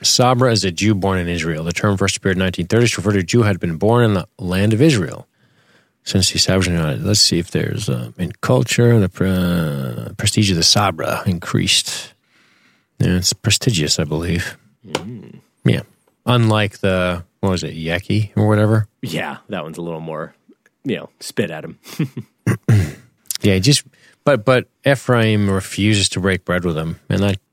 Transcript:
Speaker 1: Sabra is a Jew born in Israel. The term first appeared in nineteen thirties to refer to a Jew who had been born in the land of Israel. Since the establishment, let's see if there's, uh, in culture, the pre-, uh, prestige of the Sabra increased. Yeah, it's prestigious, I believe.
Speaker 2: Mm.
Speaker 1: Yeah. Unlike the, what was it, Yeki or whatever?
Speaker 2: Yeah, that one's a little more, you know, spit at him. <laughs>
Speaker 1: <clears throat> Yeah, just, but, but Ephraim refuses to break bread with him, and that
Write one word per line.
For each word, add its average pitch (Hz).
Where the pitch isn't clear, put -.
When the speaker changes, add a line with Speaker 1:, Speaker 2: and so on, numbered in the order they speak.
Speaker 1:
Sabra 123
is 98
a 92
Jew 101
born 95
in 87
Israel. 82
The 85
term 101
first 98
appeared 95
in -
nineteen 90
thirties 113
to 82
refer 104
to 101
a 92
Jew 98
who 110
had 98
been 85
born 113
in 107
the 87
land 98
of 107
Israel. 120
Since -
the -
establishment, 85
let's 101
see -
if 82
there's, -
uh, 60
in -
culture, 120
the 92
pre-, 92
uh, 80
prestige 104
of 87
the 80
Sabra 90
increased. -
Yeah, 90
it's -
prestigious, 95
I 82
believe. 85
Speaker 2:
Mm. 95
Speaker 1:
Yeah. -
Unlike 110
the, 90
what 98
was 87
it, 73
Yeki 90
or 107
whatever? 107
Speaker 2:
Yeah, 80
that 90
one's 80
a 85
little 82
more, 78
you 110
know, -
spit 92
at 78
him. -
<laughs> 135
Speaker 1:
<clears throat> 92
Yeah, 98
just, 135
but, 127
but 127
Ephraim 113
refuses 98
to 92
break 92
bread 90
with 82
him, 80
and 98
that 98